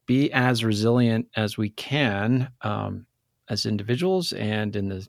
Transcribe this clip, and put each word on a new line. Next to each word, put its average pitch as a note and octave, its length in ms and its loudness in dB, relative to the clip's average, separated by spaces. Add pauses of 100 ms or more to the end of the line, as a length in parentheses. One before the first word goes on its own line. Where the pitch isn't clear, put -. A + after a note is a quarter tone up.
be C3+ 260 2
as B2+ 320 2
resilient A2+ 640 2 (100)
as G#2+ 220 0
we G#2+ 120 -2
can, B2+ 800 0 (120)
um, G#2 440 -4 (420)
as G#2+ 180 -4
individuals C3+ 640 0
and G#2+ 440 -2
in G2 120 -2
the F#2+ 200 -8